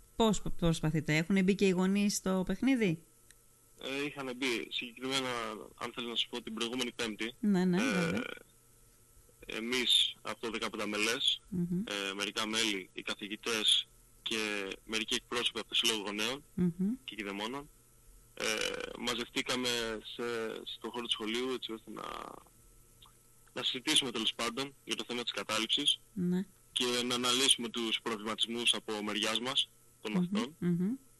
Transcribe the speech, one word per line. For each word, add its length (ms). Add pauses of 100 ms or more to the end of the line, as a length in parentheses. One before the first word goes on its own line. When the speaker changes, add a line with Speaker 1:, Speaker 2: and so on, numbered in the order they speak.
(160)
Speaker 1:
Πώς 260
π-, 80
προσπαθείτε, 640
έχουνε 260
μπει 120
και 120
οι 40
γονείς 460
στο 300
παιχνίδι; 560 (800)
Speaker 2:
Ε, 240
είχαν 300
μπει, 340
συγκεκριμένα, 580 (480)
αν 180
θέλω 140
να 60
σου 140
πω, 140
την 120
προηγούμενη 380
Πέμπτη, 480
Speaker 1:
Ναι, 240
ναι, 120
Speaker 2:
ε, 160
Speaker 1:
βέβαια. 300 (1200)
Speaker 2:
εμείς 760
από 180
το 100
δεκαπενταμελές, 1000
Speaker 1:
Μμμ. 360
Speaker 2:
ε, 300
μερικά 320
μέλη, 460
οι 100
καθηγητές 840 (340)
και 460 (160)
μερικοί 300
εκπρόσωποι 440
από 100
το 60
Σύλλογο 280
Γονέων 400 (120)
Speaker 1:
Μμμ. 160 (340)
Speaker 2:
και 100
Κηδεμόνων, 540 (680)
ε, 100 (540)
μαζευτήκαμε 680 (460)
σε, 80 (420)
στον 260
χώρο 140
του 80
σχολείου, 420
έτσι 180
ώστε 180
να, 120 (1500)
να 100
συζητήσουμε, 480
τέλος 260
πάντων, 380 (100)
για 120
το 120
θέμα 140
της 100
κατάληψης 680 (120)
Speaker 1:
Ναι. 340 (260)
Speaker 2:
και 120 (200)
να 100
αναλύσουμε 540
τους 340
προβληματισμούς 720
από 280
μεριάς 380
μας, 280 (320)
των 120
Speaker 1:
Μμμ, 80
Speaker 2:
μαθητών. 380
Speaker 1:
μμμ. 340 (280)